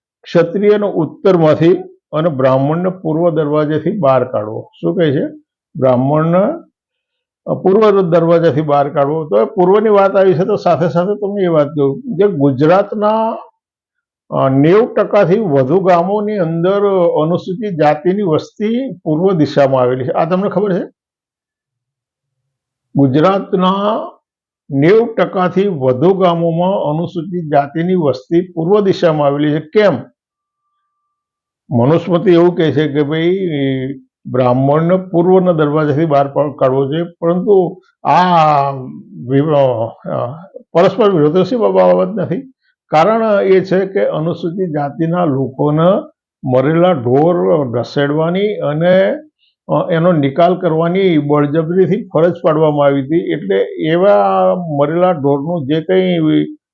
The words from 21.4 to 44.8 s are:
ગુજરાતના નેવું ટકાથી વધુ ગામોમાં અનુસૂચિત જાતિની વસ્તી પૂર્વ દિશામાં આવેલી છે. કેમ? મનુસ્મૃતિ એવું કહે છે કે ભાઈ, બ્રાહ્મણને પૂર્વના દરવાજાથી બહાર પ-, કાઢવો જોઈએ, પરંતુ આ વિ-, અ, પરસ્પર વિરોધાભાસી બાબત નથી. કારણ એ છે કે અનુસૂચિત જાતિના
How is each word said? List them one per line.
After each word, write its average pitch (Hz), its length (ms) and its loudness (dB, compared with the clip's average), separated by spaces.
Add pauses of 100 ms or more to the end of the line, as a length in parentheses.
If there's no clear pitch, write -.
ગુજરાતના 180 800 2 (960)
નેવું 175 440 2
ટકાથી 185 540 -2
વધુ 135 460 0
ગામોમાં 170 560 0
અનુસૂચિત 170 840 -6
જાતિની 160 420 0
વસ્તી 170 460 0
પૂર્વ 180 400 0
દિશામાં 165 460 0
આવેલી 147 260 0
છે. 156 80 -2
કેમ? 196 320 2 (1800)
મનુસ્મૃતિ 160 640 2
એવું 170 220 4
કહે 165 180 0
છે 151 160 0
કે 139 140 -2
ભાઈ, 160 360 -2 (880)
બ્રાહ્મણને 135 720 0
પૂર્વના 185 560 2
દરવાજાથી 151 520 0
બહાર 143 240 2
પ-, 143 300 -4
કાઢવો 135 340 0
જોઈએ, 165 120 -4 (160)
પરંતુ 180 600 0 (240)
આ 151 640 2 (600)
વિ-, 139 100 2
અ, 131 840 -2 (460)
પરસ્પર 190 380 2
વિરોધાભાસી 170 460 2
બાબત 185 520 2
નથી. 185 320 -6 (500)
કારણ 196 320 2 (200)
એ 190 180 4
છે 185 260 -2
કે 196 200 -2
અનુસૂચિત 170 640 -4
જાતિના 151 540 -4